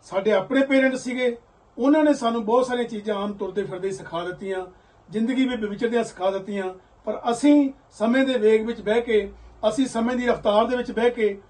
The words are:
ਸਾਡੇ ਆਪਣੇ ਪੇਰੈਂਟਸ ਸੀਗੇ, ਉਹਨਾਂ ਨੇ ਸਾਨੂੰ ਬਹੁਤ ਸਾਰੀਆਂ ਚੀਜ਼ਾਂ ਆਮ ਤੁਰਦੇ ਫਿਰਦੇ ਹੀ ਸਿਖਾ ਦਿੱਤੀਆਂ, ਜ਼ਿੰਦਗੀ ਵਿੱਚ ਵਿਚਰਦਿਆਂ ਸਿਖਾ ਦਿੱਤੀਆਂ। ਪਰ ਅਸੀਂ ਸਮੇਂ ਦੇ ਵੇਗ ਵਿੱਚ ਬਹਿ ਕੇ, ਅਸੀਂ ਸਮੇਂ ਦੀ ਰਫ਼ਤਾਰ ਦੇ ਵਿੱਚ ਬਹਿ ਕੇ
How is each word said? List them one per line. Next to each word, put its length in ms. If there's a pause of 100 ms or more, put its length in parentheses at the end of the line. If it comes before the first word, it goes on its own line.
ਸਾਡੇ 300
ਆਪਣੇ 340
ਪੇਰੈਂਟਸ 380
ਸੀਗੇ, 340 (400)
ਉਹਨਾਂ 260
ਨੇ 100
ਸਾਨੂੰ 320
ਬਹੁਤ 220
ਸਾਰੀਆਂ 200
ਚੀਜ਼ਾਂ 280
ਆਮ 180
ਤੁਰਦੇ 300
ਫਿਰਦੇ 240
ਹੀ 60
ਸਿਖਾ 300
ਦਿੱਤੀਆਂ, 420 (460)
ਜ਼ਿੰਦਗੀ 360
ਵਿੱਚ 140
ਵਿਚਰਦਿਆਂ 420
ਸਿਖਾ 280
ਦਿੱਤੀਆਂ। 420 (320)
ਪਰ 160 (100)
ਅਸੀਂ 400 (200)
ਸਮੇਂ 340
ਦੇ 80
ਵੇਗ 320
ਵਿੱਚ 160
ਬਹਿ 200
ਕੇ, 300 (380)
ਅਸੀਂ 180
ਸਮੇਂ 280
ਦੀ 100
ਰਫ਼ਤਾਰ 400
ਦੇ 120
ਵਿੱਚ 140
ਬਹਿ 180
ਕੇ 400